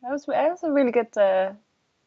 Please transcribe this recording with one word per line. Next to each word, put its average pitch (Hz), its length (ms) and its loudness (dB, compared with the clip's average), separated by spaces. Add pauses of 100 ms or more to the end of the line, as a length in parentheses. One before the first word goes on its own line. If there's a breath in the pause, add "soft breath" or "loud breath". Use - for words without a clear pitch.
that 247 80 -10
was, 285 160 -6
that 285 240 0
was 349 140 -8
a 311 80 -2
really 269 180 2
good, 226 260 -2
uh, 190 360 2 (540)